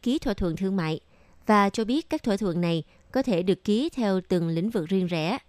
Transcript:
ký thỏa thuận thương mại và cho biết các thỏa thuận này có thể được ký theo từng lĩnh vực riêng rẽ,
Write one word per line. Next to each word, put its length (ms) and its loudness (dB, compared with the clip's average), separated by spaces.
ký 180 0
thỏa 140 -2
thuận 220 -2
thương 200 -2
mại 240 -2
và 240 6
cho 160 -2
biết 240 -2
các 140 -4
thỏa 140 0
thuận 240 -2
này 220 0
có 120 0
thể 200 0
được 200 2
ký 260 0
theo 380 0
từng 200 0
lĩnh 220 -2
vực 180 -4
riêng 200 0
rẽ, 300 -2